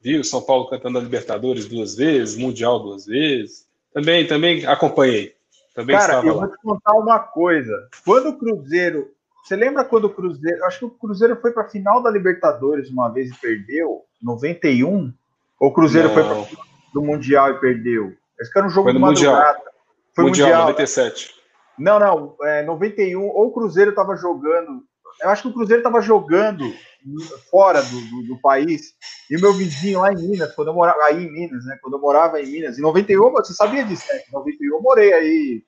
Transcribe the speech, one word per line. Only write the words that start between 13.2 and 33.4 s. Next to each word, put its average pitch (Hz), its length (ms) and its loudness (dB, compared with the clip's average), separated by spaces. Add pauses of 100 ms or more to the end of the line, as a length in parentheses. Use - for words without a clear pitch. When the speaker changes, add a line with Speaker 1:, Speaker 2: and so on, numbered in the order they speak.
Speaker 2:
e 123 40 -20
perdeu, 117 680 -6 (180)
noventa 139 480 -4
e 127 160 2
um, 170 260 -2 (480)
ou 139 120 4
o - 20 -12
Cruzeiro 160 380 4
foi - 120 4
pra 104 120 0
Speaker 1:
Não. 104 100 -6
Speaker 2:
final - 200 -18 (280)
do 143 100 -4
Mundial 139 500 2
e 135 80 -8
perdeu? 113 520 -2 (260)
Esse 120 140 -14
que - 60 2
era 202 80 0
um 185 40 -4
jogo 196 180 2
Speaker 1:
Foi 123 40 4
Speaker 2:
de 131 60 2
Speaker 1:
no 131 80 6
Mundial. 143 260 6
Speaker 2:
madrugada. 143 300 4 (520)
Foi 170 100 4
Speaker 1:
Mundial, 143 240 4
Speaker 2:
Mundial, 165 120 6
né? 165 60 4
Speaker 1:
noventa 151 160 0
e 139 40 0
sete. - 500 -4 (420)
Speaker 2:
Não, 196 200 4
não, 160 440 0
é, 151 200 -2
noventa 175 400 -4
e 185 120 -2
um, 202 140 -6
ou 208 200 2
o 247 40 -6
Cruzeiro 202 420 0
tava 196 220 -2
jogando, 156 680 -4 (400)
eu 170 60 -2
acho 208 140 0
que 262 60 -8
o 220 40 -10
Cruzeiro 233 300 0
tava 233 180 2
jogando 196 640 2 (840)
fora 180 320 6
do, 123 180 -8
do, 117 280 -12
do 127 120 -12
país, 143 540 0 (360)
e 147 60 -4
o 175 60 -2
meu 202 100 6
vizinho 185 480 -2
lá 196 100 4
em 196 60 -4
Minas, 170 380 -4
quando 151 140 -4
eu 160 60 -6
morava, 170 280 2
aí 151 200 2
em 170 80 -10
Minas, 147 360 -10
né, 135 160 -12
quando 135 140 -10
eu 139 40 -6
morava 151 400 2
em 139 60 -8
Minas, 143 320 -10
em - 20 -10
noventa 170 320 0
e 190 60 4
um, 233 120 6
você 208 220 -2